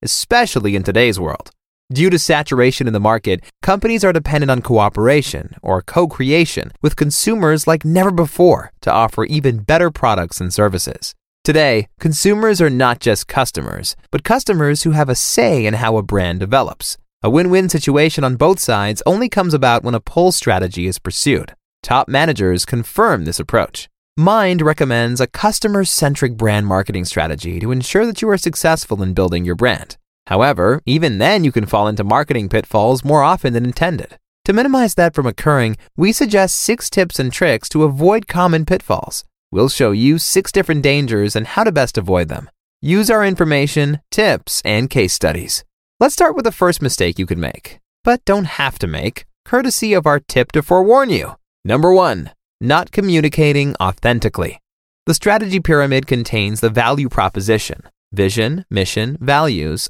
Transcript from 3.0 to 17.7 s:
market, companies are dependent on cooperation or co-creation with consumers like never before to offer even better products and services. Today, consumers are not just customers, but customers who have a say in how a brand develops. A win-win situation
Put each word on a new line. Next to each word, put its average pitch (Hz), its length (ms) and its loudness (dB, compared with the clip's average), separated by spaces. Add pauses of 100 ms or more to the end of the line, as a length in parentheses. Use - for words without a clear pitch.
market, 104 420 0 (180)
companies 202 440 0
are 180 80 4
dependent 147 360 0
on 127 120 2
cooperation 110 1000 0
or 92 200 -2
co-creation 156 920 0 (100)
with 151 140 0
consumers 156 720 0
like 160 160 2
never 185 280 2
before 170 680 2
to - 100 -4
offer 113 360 0
even 139 320 0
better 160 340 0
products 98 480 -2
and 90 140 -6
services. - 600 -2 (300)
Today, 143 460 2 (100)
consumers 202 600 2
are 156 80 4
not 123 320 0
just - 260 -2
customers, 64 680 -6 (120)
but - 140 -4
customers 165 600 0
who 165 80 2
have 151 180 2
a 123 60 0
say 175 500 0
in 107 80 0
how 110 240 0
a 107 40 0
brand 90 380 -2
develops. 110 580 -2 (260)
A 107 60 2
win-win 180 380 2
situation 151 560 0